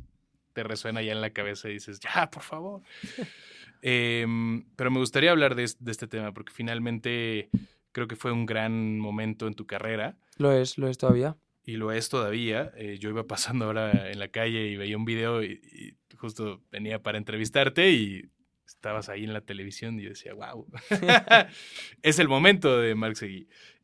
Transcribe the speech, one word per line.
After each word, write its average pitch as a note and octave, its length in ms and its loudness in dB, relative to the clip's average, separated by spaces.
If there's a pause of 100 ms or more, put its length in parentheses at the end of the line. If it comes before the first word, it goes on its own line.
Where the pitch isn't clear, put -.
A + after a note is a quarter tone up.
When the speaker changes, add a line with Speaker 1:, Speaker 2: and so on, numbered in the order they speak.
(540)
Speaker 1:
te A2+ 100 -6
resuena A2 380 -4
ya G#2+ 120 -2
en A2 80 -2
la G#2+ 100 -2
cabeza G#2 380 -6
y G#2 40 -8
dices, G2+ 260 -14
"Ya, - 300 -2
por C#3 140 -16
favor". F#3 380 -12 (220)
Speaker 2:
<laughs> - 800 -14
Speaker 1:
Em, A#2 840 0 (100)
pero B2+ 160 0
me C3 80 2
gustaría C#3 320 4
hablar C#3+ 240 6
de B2 80 -2
es-, A#2 200 -6
de A#2+ 80 -6
este A2 160 -8
tema G#2+ 260 -6
porque - 180 -16
finalmente A#2 960 -2 (420)
creo A#2+ 160 -4
que A2+ 80 -10
fue A#2+ 160 -4
un A#2 140 0
gran A2 540 -2
momento G#2+ 480 -4
en G#2+ 60 -4
tu G#2+ 120 -12
carrera. A2 520 -6 (200)
Speaker 2:
Lo C#3+ 140 4
es, B2+ 260 2
lo C#3 120 -2
es B2+ 80 -6
todavía. C3 400 2 (260)
Speaker 1:
Y A#2 140 -10
lo A2 140 -4
es A2+ 180 -2
todavía. A2+ 680 -2
Eh, G#2 220 -10
yo G#2+ 100 -6
iba A2+ 180 -4
pasando A#2 380 -2
ahora G#2+ 460 0
en G2+ 80 -10
la G2 100 -8
calle A2+ 380 -2
y G2+ 100 -6
veía G2+ 200 -4
un A2 80 -4
video A2+ 380 -2
y, G2 160 -8 (500)
y - 60 -20
justo G#2+ 560 -10
venía G#2+ 320 -6
para G#2+ 140 -4
entrevistarte C3 720 2
y G2+ 380 0 (360)
estabas G#2+ 440 -8
ahí G2+ 160 -10
en A2 80 -6
la G#2+ 80 -6
televisión G#2 580 -10
y G2+ 40 -10
yo G2+ 60 -12
decía, - 240 -16
"Guau". A2+ 340 -14 (220)
<laughs> G#3 640 8 (520)
Es D#3 160 6
el D#3+ 100 6
momento D3+ 500 8
de A2+ 160 2
Marc A2 200 -2
Seguí. F#2+ 320 -10 (360)